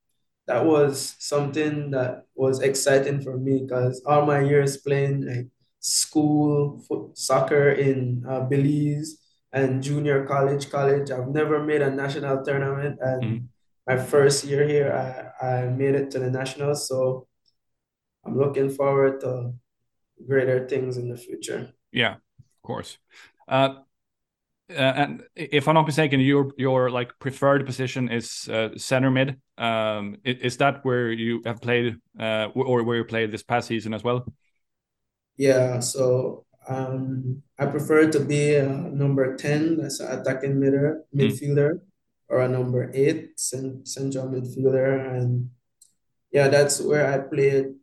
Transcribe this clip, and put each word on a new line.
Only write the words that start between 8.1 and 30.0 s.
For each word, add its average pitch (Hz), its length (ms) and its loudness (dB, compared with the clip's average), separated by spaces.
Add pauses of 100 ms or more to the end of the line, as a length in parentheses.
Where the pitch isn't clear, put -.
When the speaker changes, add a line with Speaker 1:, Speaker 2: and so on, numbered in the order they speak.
Speaker 1:
uh, 131 140 -4
Belize 147 760 0 (360)
and 135 300 0
junior 147 440 0
college, 139 440 0
college, 139 400 2
I've 127 180 -4
never 151 360 0
made 151 180 0
a 135 80 2
national 139 540 -4
tournament. 139 560 -2
And 131 220 -2
Speaker 2:
Mm-hmm. 113 220 -4 (440)
Speaker 1:
my 131 80 2
first 143 480 4
year 143 240 2
here, 143 240 2
I, 131 520 -6
I 127 260 -2
made 135 260 0
it 139 160 -2
to 127 80 -4
the 127 100 -2
nationals. 143 560 -4
So 131 400 -2 (1000)
I'm 120 140 -4
looking 139 300 0
forward 139 540 2
to 123 320 -6 (680)
greater 131 440 0
things 127 300 -4
in 120 100 -8
the 120 80 -8
future. 117 560 -12 (180)
Speaker 2:
Yeah, 117 240 -2
of - 480 -20
course. - 360 -10 (500)
Uh, 135 320 2 (920)
uh, 185 40 -16 (280)
and 147 200 -6 (140)
i-, 151 140 -10
if 143 160 2
I'm 156 80 4
not 156 120 6
mistaken, 143 340 2
your, 139 360 2
your, 127 340 2
like, 123 280 -6
preferred 139 480 0
position 127 420 -4
is, 117 400 -6
uh, 113 280 -4
center 131 340 2
mid. 131 300 0 (180)
Um, 110 680 -2